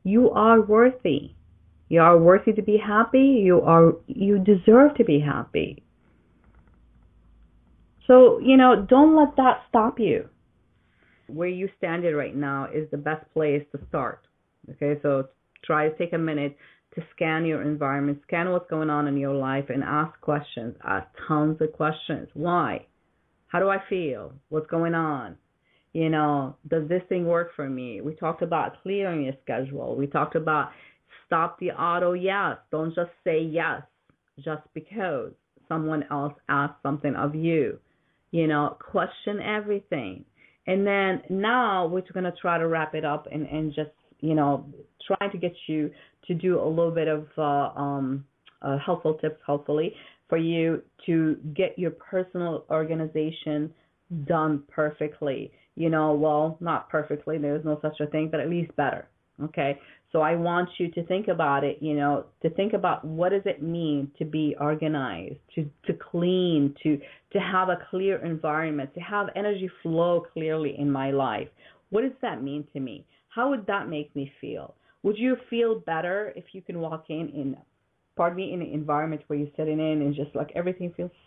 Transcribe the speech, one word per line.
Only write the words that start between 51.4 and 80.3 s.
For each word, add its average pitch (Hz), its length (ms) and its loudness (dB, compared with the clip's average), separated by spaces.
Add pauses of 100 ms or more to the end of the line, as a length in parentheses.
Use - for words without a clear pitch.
get 185 220 -2
your 175 140 -4
personal 175 800 -6
organization 156 1040 -4 (520)
done 156 380 0 (100)
perfectly. 151 800 -4 (240)
You 160 140 0
know, 156 240 2
well, 151 460 0
not 165 300 -6
perfectly, 151 480 -6
there's 147 280 -4
no 151 160 -2
such 151 180 -6
a 151 80 -4
thing, 156 240 -2
but 156 80 -4
at 165 100 -4
least 170 260 -4
better, - 320 -4 (360)
okay? 147 360 -4 (340)
So 156 80 2
I 160 140 0
want 175 420 -2
you 170 140 -4
to 170 160 -8
think 196 200 -4
about 151 360 0
it, 139 180 -4
you 151 140 -4
know, 143 300 -2 (180)
to 165 80 0
think 202 220 -4
about 185 300 -2
what 160 260 -2
does 196 160 0
it 175 180 -6
mean 156 560 -4
to 160 60 -4
be 151 360 -2
organized, 143 760 -4 (160)
to, 156 120 -6 (200)
to - 60 -2
clean, 170 920 0
to, 147 160 0 (320)
to 196 80 0
have 185 300 -2
a 175 100 -2 (100)
clear 190 340 -2
environment, 156 720 -4
to 180 60 -14
have 202 360 -6
energy 196 320 -4 (140)
flow 170 500 0
clearly 156 460 -4
in 143 140 -2
my 135 180 -4
life. 135 380 -2 (420)
What 214 140 -2
does 262 80 -2 (100)
that 160 220 -8
mean 143 300 -8
to 147 60 -10
me? 127 280 -12 (220)
How 254 200 -2
would 233 160 -4
that 196 240 -6
make 151 260 -10
me 139 240 -8
feel? - 360 -14 (260)
Would 202 160 -2
you 254 180 0 (140)
feel 233 300 -2
better 175 560 -6
if 180 160 -18
you 190 100 -18
can 175 180 -12
walk 160 300 -8
in, 160 200 -8
in, 135 280 -8 (580)
pardon 175 220 -2
me, 185 160 -8
in 180 80 -8
an 156 100 -10
environment 151 540 -4
where 147 140 -6
you're 147 180 -6
sitting 156 220 -2
in 156 240 -2
and 143 100 0
just, 147 220 -8